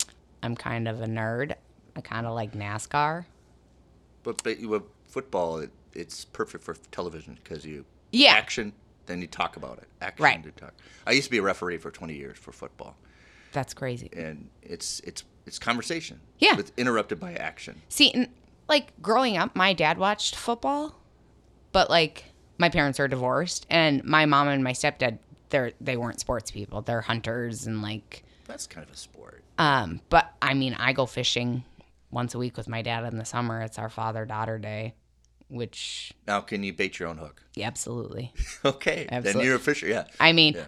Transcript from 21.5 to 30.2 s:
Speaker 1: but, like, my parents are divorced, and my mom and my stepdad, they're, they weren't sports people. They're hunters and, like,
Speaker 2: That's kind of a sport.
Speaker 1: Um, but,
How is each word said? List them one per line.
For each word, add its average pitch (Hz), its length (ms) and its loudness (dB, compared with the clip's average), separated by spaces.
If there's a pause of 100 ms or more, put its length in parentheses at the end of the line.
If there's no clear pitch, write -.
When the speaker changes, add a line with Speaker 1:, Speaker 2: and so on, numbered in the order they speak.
Speaker 1:
but, 190 180 6
like, 160 360 4 (340)
my 175 100 4
parents 147 300 2
are 139 100 2
divorced, 131 640 -2
and 156 340 4
my 156 220 6
mom 143 220 6
and 139 160 2
my 127 80 0
stepdad, 123 460 0 (320)
they're, 127 300 2
they 127 160 -2
weren't 117 240 -4
sports 123 300 -4
people. 104 320 -8
They're 120 200 0
hunters 117 640 -2
and, 110 140 -4
like, 104 440 -8 (220)
Speaker 2:
That's - 200 -12
kind 156 200 -16
of - 60 -20
a - 40 -18
sport. - 460 -20 (140)
Speaker 1:
Um, 127 440 2 (100)
but, - 220 6 (100)